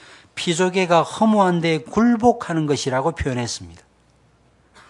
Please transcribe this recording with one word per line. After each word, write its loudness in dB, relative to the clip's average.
피조계가 0
허무한 2
데 0
굴복하는 0
것이라고 -2
표현했습니다. -8